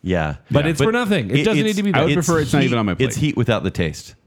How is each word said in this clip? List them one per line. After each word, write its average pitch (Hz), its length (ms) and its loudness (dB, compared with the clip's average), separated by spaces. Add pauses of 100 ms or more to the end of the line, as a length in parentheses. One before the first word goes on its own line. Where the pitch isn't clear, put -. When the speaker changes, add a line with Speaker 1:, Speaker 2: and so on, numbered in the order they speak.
Speaker 1:
Yeah. 80 320 0 (160)
Speaker 2:
But 143 140 2
Speaker 1:
Yeah. 160 60 2
Speaker 2:
it's 151 80 -4
for 220 120 2
Speaker 1:
But 240 80 0
Speaker 2:
nothing. 185 320 0
It 135 80 2
Speaker 1:
it, 156 40 0
Speaker 2:
doesn't 208 220 2
Speaker 1:
it's, 214 100 0
Speaker 2:
need 202 80 -2
to 202 80 0
be - 0 -
Speaker 3:
I 139 120 2
would 151 80 0
Speaker 2:
that. 175 80 2
Speaker 1:
it's 160 80 0
Speaker 3:
prefer 165 140 2
it's 139 120 -2
not 143 80 4
Speaker 1:
heat, 135 60 2
Speaker 3:
even 120 100 0
on 110 80 0
my 92 80 0
plate. 123 140 0
Speaker 1:
it's - 80 -4
heat 143 200 -2
without 110 280 0
the 92 80 -2
taste. - 420 -6 (140)